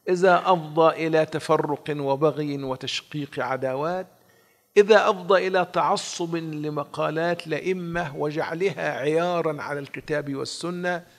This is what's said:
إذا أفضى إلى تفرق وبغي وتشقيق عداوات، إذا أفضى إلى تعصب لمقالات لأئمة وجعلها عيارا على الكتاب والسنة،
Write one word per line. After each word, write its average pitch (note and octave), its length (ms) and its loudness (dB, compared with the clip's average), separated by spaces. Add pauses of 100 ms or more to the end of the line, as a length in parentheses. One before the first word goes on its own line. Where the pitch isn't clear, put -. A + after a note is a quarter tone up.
إذا F3+ 360 6
أفضى D#3+ 600 4
إلى D#3+ 180 4
تفرق D#3 720 -2
وبغي C#3+ 680 0
وتشقيق C3+ 760 -8
عداوات، C3+ 680 -4 (680)
إذا G3+ 320 8
أفضى F#3 380 2
إلى F#3 260 2
تعصب E3+ 600 -2
لمقالات D#3 1120 -4
لأئمة E3+ 680 -4
وجعلها D#3 760 -2
عيارا D#3+ 680 -2
على C#3+ 180 -6
الكتاب C#3 560 -6
والسنة، F3 680 -6 (160)